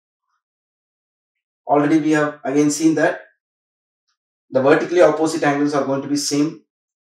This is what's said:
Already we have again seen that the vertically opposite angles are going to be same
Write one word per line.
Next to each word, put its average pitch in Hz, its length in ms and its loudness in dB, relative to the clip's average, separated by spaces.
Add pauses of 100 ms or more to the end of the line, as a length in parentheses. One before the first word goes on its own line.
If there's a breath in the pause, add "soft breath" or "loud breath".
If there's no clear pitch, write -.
(1700)
Already 147 320 2
we 151 140 -2
have 151 320 -2
again 143 260 0
seen 160 240 0
that - 280 -2 (1300)
the 127 120 0
vertically 160 380 2
opposite 156 420 2
angles 143 320 0
are 131 100 0
going 139 180 -4
to 139 60 -10
be 143 80 -2
same 147 460 -2 (520)